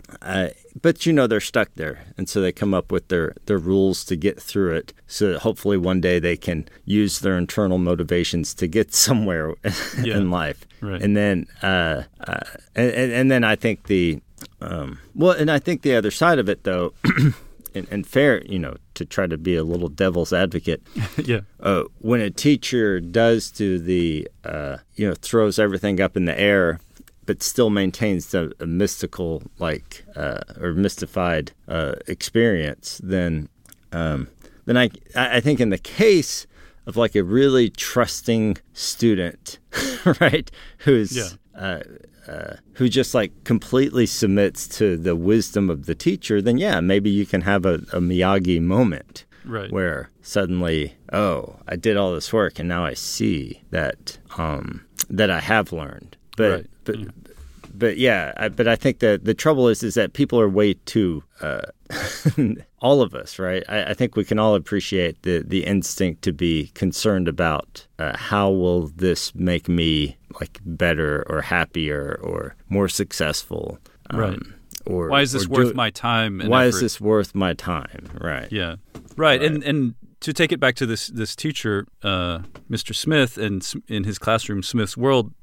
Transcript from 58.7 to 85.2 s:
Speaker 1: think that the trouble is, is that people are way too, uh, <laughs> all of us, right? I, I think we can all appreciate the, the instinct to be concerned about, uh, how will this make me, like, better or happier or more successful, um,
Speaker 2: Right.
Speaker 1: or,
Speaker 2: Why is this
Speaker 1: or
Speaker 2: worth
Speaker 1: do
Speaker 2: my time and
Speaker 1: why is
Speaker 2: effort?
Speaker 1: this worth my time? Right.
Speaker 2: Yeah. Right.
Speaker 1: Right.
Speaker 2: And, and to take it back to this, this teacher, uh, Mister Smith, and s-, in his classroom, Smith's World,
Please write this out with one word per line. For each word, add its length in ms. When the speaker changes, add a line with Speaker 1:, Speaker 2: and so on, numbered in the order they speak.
Speaker 1:
think 240
that 240
the 120
trouble 320
is, 160
is 100
that 200
people 280
are 80
way 240
too, 380
uh, 200
<laughs> 880
all 220
of 120
us, 240
right? 320
I, 220
I 20
think 220
we 100
can 140
all 160
appreciate 680
the, 220
the 200
instinct 580
to 100
be 400
concerned 540
about, 580
uh, 180
how 320
will 460
this 400
make 340
me, 480
like, 260
better 640
or 120
happier 800
or 320
more 200
successful, 880
um, 100
Speaker 2:
Right. 200
Speaker 1:
or, 240
Speaker 2:
Why 120
is 100
this 140
Speaker 1:
or 40
Speaker 2:
worth 200
Speaker 1:
do 60
Speaker 2:
my 160
time 500
and 80
Speaker 1:
why 160
is 100
Speaker 2:
effort? 100
Speaker 1:
this 160
worth 340
my 180
time? 560
Right. 320
Speaker 2:
Yeah. 240
Right. 220
Speaker 1:
Right. 40
Speaker 2:
And, 200
and 320
to 140
take 180
it 80
back 160
to 100
this, 220
this 280
teacher, 500
uh, 360
Mister 260
Smith, 440
and 240
s-, 140
in 160
his 160
classroom, 420
Smith's 360
World, 340